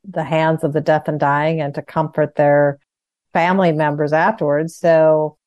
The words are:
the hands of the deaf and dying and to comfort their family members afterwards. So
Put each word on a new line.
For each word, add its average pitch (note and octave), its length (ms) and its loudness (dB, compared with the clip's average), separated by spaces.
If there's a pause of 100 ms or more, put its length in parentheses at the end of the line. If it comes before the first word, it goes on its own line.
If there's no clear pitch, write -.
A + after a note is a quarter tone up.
the F3 200 -8
hands D#3+ 400 -2
of D3 100 -2
the D3+ 80 -2
deaf D#3 260 0
and D3+ 120 -4
dying D3+ 420 0
and C#3+ 140 -6
to C#3 80 -10
comfort D#3 520 -4
their D3 440 2 (540)
family F3+ 380 0
members D3+ 420 -2
afterwards. D#3+ 640 0
So D#3 720 2